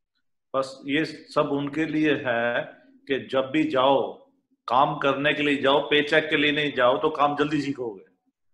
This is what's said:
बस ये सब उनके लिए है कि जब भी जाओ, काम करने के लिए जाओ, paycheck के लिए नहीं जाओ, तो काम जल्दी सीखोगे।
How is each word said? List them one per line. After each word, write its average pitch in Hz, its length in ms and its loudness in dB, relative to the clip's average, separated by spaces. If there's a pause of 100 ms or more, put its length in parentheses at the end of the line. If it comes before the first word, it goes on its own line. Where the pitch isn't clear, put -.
(560)
बस - 300 -4
ये 143 180 0
सब - 480 -2
उनके 143 340 -2
लिए 151 400 0
है 120 520 -2
कि - 480 -8
जब 131 140 0
भी 131 240 0
जाओ, 127 680 2 (360)
काम 147 300 2
करने 139 360 0
के 143 80 -4
लिए 147 140 0
जाओ, 135 340 0
paycheck 156 400 2
के 160 60 2
लिए 147 160 2
नहीं 147 200 -2
जाओ, 131 260 4
तो 151 120 0
काम 143 260 0
जल्दी 147 240 0
सीखोगे। 127 460 -8 (480)